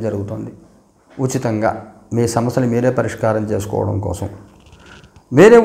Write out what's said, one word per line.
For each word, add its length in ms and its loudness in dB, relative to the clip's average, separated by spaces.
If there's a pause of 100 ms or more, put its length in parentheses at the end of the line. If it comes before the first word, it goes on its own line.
జరుగుతుంది 460 -8 (720)
ఉచితంగా, 480 -2 (400)
మీ 120 0 (120)
సమస్యలు 380 -2
మీరే 260 0
పరిష్కారం 500 -2
చేసుకోవడం 560 -4
కోసం. 220 -8 (1120)
వేరే 260 10